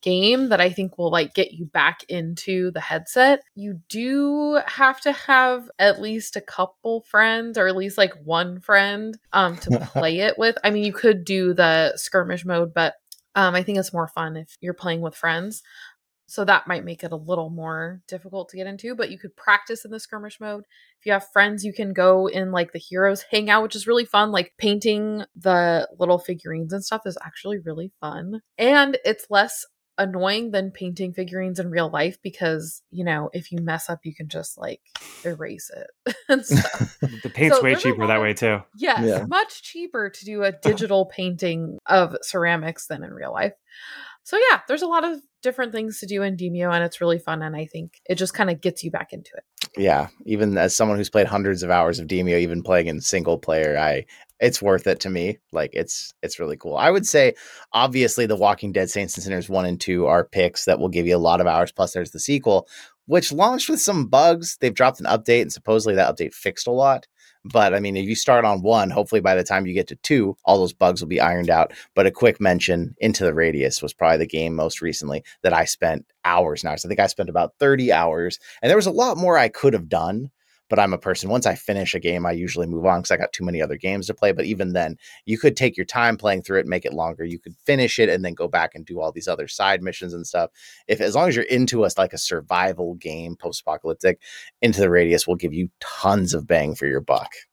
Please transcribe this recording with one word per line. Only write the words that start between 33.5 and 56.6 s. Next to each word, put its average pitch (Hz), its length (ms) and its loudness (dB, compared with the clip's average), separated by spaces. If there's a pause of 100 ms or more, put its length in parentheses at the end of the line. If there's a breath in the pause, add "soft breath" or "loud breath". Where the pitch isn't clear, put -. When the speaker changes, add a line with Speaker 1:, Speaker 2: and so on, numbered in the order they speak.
Speaker 1:
you 175 100 -6
mess 165 280 -6
up, 170 140 -8
you 160 120 -12
can 160 120 -14
just, 160 300 -12
like, - 240 -10 (440)
erase 160 500 -12
it - 460 -10
<laughs> - 80 -20
and 269 140 4
stuff. - 600 2
Speaker 3:
<laughs> 120 180 -6
The 123 80 -8
paint's 143 280 4
Speaker 1:
So 131 60 4
Speaker 3:
way 131 80 4
Speaker 1:
there's - 140 0
a 131 40 2
Speaker 3:
cheaper 110 120 -2
Speaker 1:
lot 107 60 0
Speaker 3:
that 110 100 4
Speaker 1:
of 107 60 2
Speaker 3:
way, 107 100 0
too. 107 300 0 (140)
Speaker 1:
Yes, 226 280 0
Speaker 2:
Yeah. 107 220 0
Speaker 1:
much 392 340 -2
cheaper 330 480 -8
to 196 160 -20
do 208 180 -6
a 196 80 0
digital 196 540 0
<laughs> 190 80 -20
painting 170 720 -6
of 180 360 4
ceramics 170 680 -2
than 151 160 -10
in - 80 -16
real - 220 -10
life. 202 200 -4 (720 loud breath)
So 370 120 -4 (120)
yeah, 330 200 4
there's 302 120 0
a 359 60 -4
lot 330 160 0
of 330 160 -4 (220)
different 247 320 -4
things 220 260 -8
to 208 60 -14
do 196 180 -4
in 190 140 -4
Demeo, 175 360 -2
and 170 80 2
it's 170 200 -4
really 170 180 0
fun, 160 220 -8
and 156 160 -8
I 156 80 -8
think 165 400 -16
it 180 100 -2
just 180 180 -4
kinda 185 220 0
gets 175 260 -4
you 165 80 -8
back - 220 -10
into 170 240 -18
it. - 80 -18 (320)
Speaker 2:
Yeah, 85 320 2 (180)
even 104 320 0
as 90 160 2
someone 107 240 2
who's 101 120 -4
played 101 180 4
hundreds 98 340 -2
of 90 80 -6
hours 85 300 2
of 82 80 -10
Demeo, 90 320 2
even 87 240 -2
playing 87 240 2
in 78 140 -6
single 82 360 0
player, 78 400 0
I, 73 280 0 (340 soft breath)
it's - 220 2
worth 98 260 2
it 90 140 0
to 95 80 -8
me. 92 300 -4 (120)
Like, 78 220 -4
it's, - 400 -8 (100)
it's - 160 -10
really 76 160 -6
cool. 73 220 -8